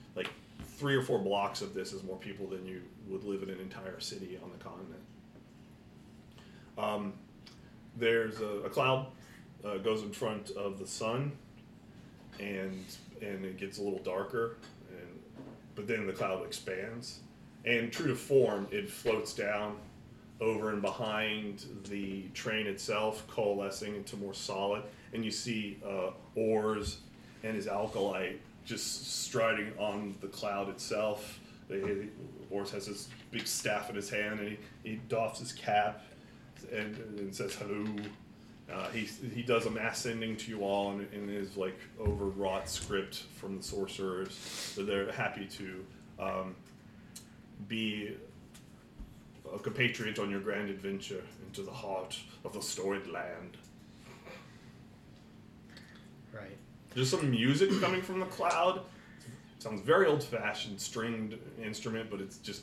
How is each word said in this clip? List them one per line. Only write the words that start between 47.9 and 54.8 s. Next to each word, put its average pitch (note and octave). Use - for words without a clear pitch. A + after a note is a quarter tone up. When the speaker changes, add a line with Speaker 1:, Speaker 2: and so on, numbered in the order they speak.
Speaker 1:
a G#2
compatriot A2+
on G2+
your G2
grand G2+
adventure F#2+
into -
the F#2+
heart F#2+
of F#2
the G2
storied F#2+
land. F2